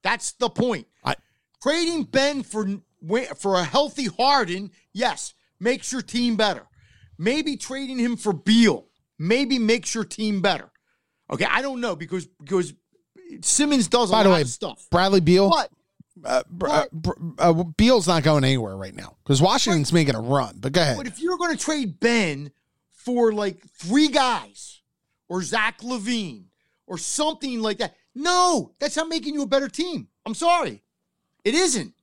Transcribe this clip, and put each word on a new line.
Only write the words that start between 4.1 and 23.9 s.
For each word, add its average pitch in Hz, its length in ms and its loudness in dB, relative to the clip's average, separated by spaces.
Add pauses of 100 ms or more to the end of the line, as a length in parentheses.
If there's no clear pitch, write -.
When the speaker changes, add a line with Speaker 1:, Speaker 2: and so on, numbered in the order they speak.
Speaker 1:
yes, 220 400 -4 (260)
makes 233 320 -4
your 254 120 -6
team 240 320 -2
better. 190 320 0 (500)
Maybe 269 400 -2
trading 262 400 -8
him 240 200 -2
for 208 160 -2
Beal 202 520 4 (320)
maybe 240 400 0
makes 226 380 0
your 226 80 -4
team 208 380 -4
better. 180 280 -2 (640)
Okay, 127 140 -2
I - 180 0
don't 269 180 -6
know 220 140 -4
because, 165 320 -8 (160)
because 170 300 -2 (680)
Simmons 285 460 2
does 240 220 2
a - 20 2
Speaker 2:
By 214 120 4
the 196 60 8
Speaker 1:
lot 185 60 8
Speaker 2:
way, 160 60 2
Speaker 1:
of 131 80 -2
stuff. - 420 -10
Speaker 2:
Bradley 190 300 4
Beal, 185 280 6
Speaker 1:
But 294 220 2 (520)
Speaker 2:
Uh, 127 260 0
br-, 175 180 -6
uh, 151 120 2
Speaker 1:
What? - 140 -2
Speaker 2:
br-, 160 180 -6 (280)
uh, 170 140 4 (240)
Beal's 220 300 6
not 165 160 2
going 151 200 4
anywhere 120 340 0
right 95 180 -12
now - 300 -16
'cause 135 160 4
Washington's 185 500 4
Speaker 1:
Right. 170 100 6
Speaker 2:
making 135 140 2
a 110 60 -6
run, 117 380 0
but 127 120 -6
go 170 100 2
ahead. 135 160 0
Speaker 1:
But 240 100 -8
if - 120 -14
you're 349 180 -2
gonna 339 200 -2
trade 269 420 -4
Ben 170 520 0 (400)
for, 240 420 0
like, 202 300 -4 (140)
three 262 300 2